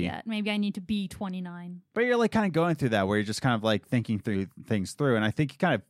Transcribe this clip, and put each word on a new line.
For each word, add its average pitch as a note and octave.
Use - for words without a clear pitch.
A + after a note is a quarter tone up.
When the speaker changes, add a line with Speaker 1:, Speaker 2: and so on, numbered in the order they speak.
Speaker 1:
yet. -
Maybe G#3+
I G#3
need G#3
to G3
be G3
twenty-nine. F3+
Speaker 2:
But A3
you're, B3
like, A#3
kind A3
of F3+
going E3
through C3+
that G2+
where G#2
you're G#2
just G#2+
kind B2
of, G#2
like, A2
thinking A2+
through G2
things G2+
through. C#3
And G#2+
I A2
think D3
you -
kind F3
of G2+